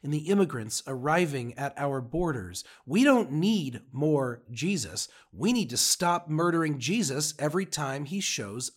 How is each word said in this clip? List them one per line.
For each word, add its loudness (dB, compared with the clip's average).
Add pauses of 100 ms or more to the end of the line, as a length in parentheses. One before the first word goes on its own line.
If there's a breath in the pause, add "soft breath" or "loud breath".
in -4
the 0
immigrants 2
arriving 0
at -6
our -2
borders. -4 (220 loud breath)
We 4
don't 6
need 0
more 0
Jesus. -4 (240 loud breath)
We 0
need 0
to -6
stop 2
murdering 2
Jesus 0
every 0
time -4
he -4
shows -4